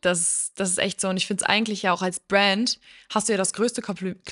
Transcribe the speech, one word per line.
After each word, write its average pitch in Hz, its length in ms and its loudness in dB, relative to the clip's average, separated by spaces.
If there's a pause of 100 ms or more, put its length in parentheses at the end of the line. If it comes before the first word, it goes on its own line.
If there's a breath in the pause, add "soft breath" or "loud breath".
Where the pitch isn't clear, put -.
Das, - 540 0
das 190 160 -2
ist 180 80 -2
echt 196 200 -2
so. 190 80 0
Und 185 80 0
ich 185 120 -2
find's 196 160 -4
eigentlich 214 400 0
ja 185 100 2
auch 175 80 -2
als 185 180 -2
Brand 202 580 2 (320 soft breath)
hast 214 200 -2
du 220 40 4
ja 202 40 2
das 190 160 0
größte 233 280 0
Kompli-, 185 360 -6 (140)